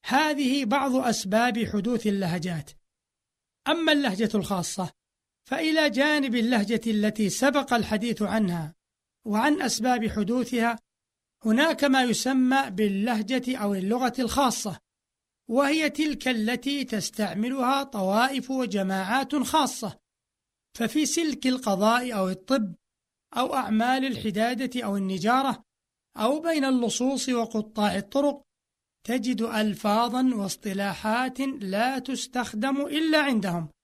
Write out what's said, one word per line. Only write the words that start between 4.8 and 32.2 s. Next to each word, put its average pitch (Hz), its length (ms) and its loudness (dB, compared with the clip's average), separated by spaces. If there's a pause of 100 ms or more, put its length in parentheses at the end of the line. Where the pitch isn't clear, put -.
فإلى 311 420 2
جانب 277 440 2
اللهجة 226 520 2
التي 214 440 0
سبق 269 440 2
الحديث 214 480 0
عنها 175 520 -2 (520)
وعن 226 360 2
أسباب 233 440 0
حدوثها، 233 720 0 (680)
هناك 285 400 4
ما 262 180 6
يسمى 254 680 2
باللهجة 220 880 0
أو 202 180 -2
اللغة 233 440 0
الخاصة، 233 600 0 (720)
وهي 285 400 2
تلك 294 380 -2
التي 247 560 -2
تستعملها 240 1000 -2
طوائف 247 680 0
وجماعات 208 840 -2
خاصة، 254 640 0 (800)
ففي 269 280 0
سلك 320 400 -2
القضاء 233 680 0
أو 190 120 0
الطب 196 460 -2 (640)
أو 262 180 -2
أعمال 247 500 0
الحدادة 240 800 -2
أو 202 120 -2
النجارة 196 680 0 (520)
أو 262 240 0
بين 320 240 0
اللصوص 254 640 0
وقطاع 220 680 0
الطرق، 285 460 -2 (640)
تجد 247 360 -2
ألفاظًا 226 920 2
واصطلاحات 202 1040 -2
لا 254 580 -2
تستخدم 254 800 -4